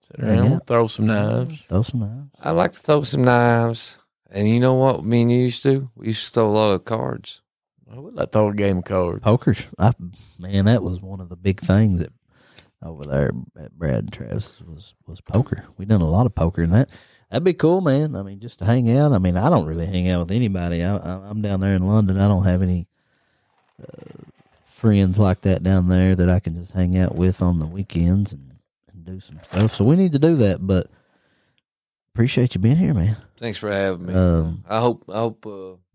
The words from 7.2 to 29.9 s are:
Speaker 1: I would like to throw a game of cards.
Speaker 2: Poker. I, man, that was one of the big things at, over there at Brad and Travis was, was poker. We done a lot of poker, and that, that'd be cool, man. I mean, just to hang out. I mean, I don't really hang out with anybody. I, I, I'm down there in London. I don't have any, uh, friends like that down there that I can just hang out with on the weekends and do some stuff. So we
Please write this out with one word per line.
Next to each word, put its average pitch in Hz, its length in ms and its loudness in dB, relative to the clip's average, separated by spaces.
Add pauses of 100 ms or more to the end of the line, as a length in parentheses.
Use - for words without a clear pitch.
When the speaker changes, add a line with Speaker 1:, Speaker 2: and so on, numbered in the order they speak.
Speaker 1:
I 113 60 -20
would 180 160 -20
like - 120 -6
to - 60 -14
throw 107 160 2
a 101 60 -4
game 101 240 -2
of 90 60 -6
cards. 92 380 -4
Speaker 2:
Poker. 110 320 2 (240)
I, 110 140 2 (460)
man, 98 260 -2
that 110 180 2
was 90 180 -6
one 95 200 -16
of 90 80 -16
the 87 80 -16
big 92 240 -2
things 98 400 2
at, 80 100 -8 (720)
over 78 220 -16
there 71 260 -2 (280)
at - 140 -20
Brad 73 260 -4
and 52 140 -8
Travis - 540 -12
was, 82 280 -20 (120)
was 85 140 -18
poker. - 440 -4 (140)
We 92 60 -12
done 104 160 2
a 80 100 0
lot 104 160 2
of 113 80 -4
poker, 85 280 -2
and 85 100 0
that, 113 180 2 (400)
that'd 131 140 -4
be 180 100 2
cool, 175 260 2
man. 147 360 -2
I 98 80 -8
mean, 98 160 -16
just 117 180 -18
to 92 60 -10
hang 117 320 2
out. 143 160 2
I 110 60 2
mean, 90 180 2
I 107 120 0
don't 123 180 2
really 82 200 -6
hang 92 220 -2
out 90 120 0
with 87 120 -4
anybody. 92 500 -2
I, 98 140 -2
I, 95 340 -10
I'm 107 100 -8
down 101 200 -2
there 98 140 0
in 92 120 0
London. 101 320 2
I 98 80 4
don't 98 180 2
have 90 180 2
any, 90 260 -2 (920)
uh, - 440 -20 (420)
friends 98 520 2
like 95 240 2
that 92 200 0
down 92 260 2
there 92 280 4
that 90 120 2
I 90 120 2
can 82 180 -8
just 87 140 -16
hang 92 260 0
out 92 160 0
with 92 260 0
on 87 200 2
the 78 60 -4
weekends 92 680 -2
and 67 220 -20 (500)
do 92 160 -16
some - 240 -20
stuff. 107 300 0
So 98 100 0
we 143 120 6